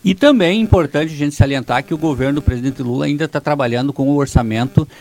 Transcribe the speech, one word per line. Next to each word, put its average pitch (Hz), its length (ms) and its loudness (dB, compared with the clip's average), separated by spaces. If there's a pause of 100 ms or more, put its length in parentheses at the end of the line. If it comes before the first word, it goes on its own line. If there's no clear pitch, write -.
E 190 80 2
também 208 460 4
é - 20 0
importante 160 520 0
a 151 40 -12
gente 143 200 -2
salientar 135 480 0
que 165 100 -6
o 156 40 -4
governo 143 420 0
do - 20 -4
presidente 127 400 -4
Lula 127 220 -2
ainda 147 240 -2
tá 147 120 -6
trabalhando 139 520 -2
com 139 180 0
o 143 60 2
orçamento 127 720 -2 (120)